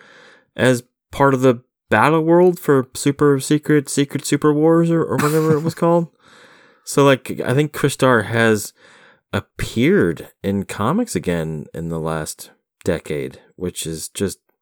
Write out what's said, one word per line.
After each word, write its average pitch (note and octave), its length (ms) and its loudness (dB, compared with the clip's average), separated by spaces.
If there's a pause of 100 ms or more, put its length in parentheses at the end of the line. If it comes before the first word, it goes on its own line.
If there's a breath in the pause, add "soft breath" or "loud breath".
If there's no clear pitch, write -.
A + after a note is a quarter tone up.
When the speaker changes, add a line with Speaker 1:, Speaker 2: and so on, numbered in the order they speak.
(540 soft breath)
Speaker 1:
as B2 280 0 (300)
part C#3 220 2
of B2+ 60 -2
the B2+ 220 2 (260)
battle C3 340 2
world F3 360 4
for C3+ 360 0
Super C#3+ 460 2
Secret, D3 480 0
Secret C#3 380 -4
Super D3 260 2
Wars E3 380 2
or, E3 140 0
or A2+ 120 -4
whatever D#3 400 0
it D3 60 -2
was D#3+ 120 -4
Speaker 2:
<laughs> - 80 -6
Speaker 1:
called. E3+ 260 2 (760 soft breath)
So, - 200 2
like, C3+ 360 2
I A#2+ 140 -2
think D3 180 0
Crystar C3 540 0
has A2+ 460 0 (600 soft breath)
appeared A2 1000 -2 (120)
in G2 220 -2
comics E3 520 -4
again D#2+ 580 -4
in E2 140 -8
the E2 120 -6
last D#2 500 -8 (340)
decade, D2 560 -6 (160)
which F2 300 -8
is D#2+ 220 -10
just F#2+ 300 -6 (240)